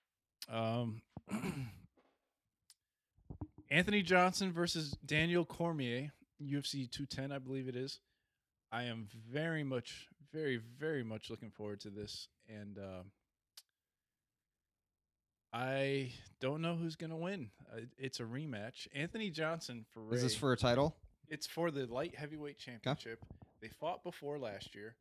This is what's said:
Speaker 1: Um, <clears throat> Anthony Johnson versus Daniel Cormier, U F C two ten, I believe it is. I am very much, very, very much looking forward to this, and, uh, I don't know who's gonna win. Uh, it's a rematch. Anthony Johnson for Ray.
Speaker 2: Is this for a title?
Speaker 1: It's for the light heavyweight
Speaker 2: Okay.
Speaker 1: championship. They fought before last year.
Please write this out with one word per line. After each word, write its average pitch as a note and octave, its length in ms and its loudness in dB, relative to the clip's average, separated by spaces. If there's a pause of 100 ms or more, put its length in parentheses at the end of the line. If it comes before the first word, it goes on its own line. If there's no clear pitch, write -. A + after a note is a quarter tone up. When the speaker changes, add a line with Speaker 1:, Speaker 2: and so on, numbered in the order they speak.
(500)
Speaker 1:
Um, A2+ 520 0 (280)
<clears throat> D#3 420 -2 (2000)
Anthony G3 320 6
Johnson F3+ 520 8
versus E3 380 2 (140)
Daniel E3 380 6
Cormier, C#3+ 680 0 (280)
U C#3+ 200 0
F C#3 60 -2
C C3 220 -2
two C#3+ 180 -6
ten, C#3 280 -4
I C#3 60 -4
believe C3 280 -2
it B2+ 80 -4
is. C3+ 240 -4 (720)
I A#2 120 0
am A2+ 240 -4 (220)
very D#3 340 0
much, C#3 440 -2 (240)
very, D3+ 260 2
very B2+ 460 -2
much A2 260 -6
looking A2 220 -8
forward G#2 300 -6
to G#2+ 80 -10
this, G#2 400 -8 (180)
and, G#2 320 -10
uh, F#2+ 240 -6 (2500)
I C3+ 580 2 (280)
don't C#3+ 220 0
know E3+ 140 2
who's E3 200 0
gonna E3 220 -6
win. E3+ 340 -4 (200)
Uh, A2+ 100 -8 (160)
it's C3 220 -4
a B2 40 -4
rematch. A#2+ 680 -6
Anthony F3 360 -2
Johnson D#3 640 -2
for A2+ 120 -12
Ray. A2+ 140 2
Speaker 2:
Is B2 60 4
this A#2 120 4
for C3 180 6
a A#2 40 6
title? C3+ 380 6 (340)
Speaker 1:
It's D3+ 180 -6
for E3 240 0
the C3+ 160 -2
light C3+ 280 -2
heavyweight D3 420 -8
Speaker 2:
Okay. - 140 -12
Speaker 1:
championship. A#2 540 -2 (340)
They A2+ 100 -12
fought - 340 -4
before D3 360 -4
last G#2+ 360 -6
year. G#2+ 260 -12